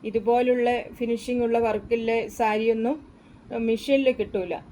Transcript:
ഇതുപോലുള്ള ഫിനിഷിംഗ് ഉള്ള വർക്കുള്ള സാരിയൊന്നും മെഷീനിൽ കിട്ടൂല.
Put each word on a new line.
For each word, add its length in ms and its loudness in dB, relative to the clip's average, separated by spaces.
ഇതുപോലുള്ള 640 2
ഫിനിഷിംഗ് 500 -2
ഉള്ള 160 2
വർക്കുള്ള 520 0
സാരിയൊന്നും 640 0
മെഷീനിൽ 480 2
കിട്ടൂല. 400 -4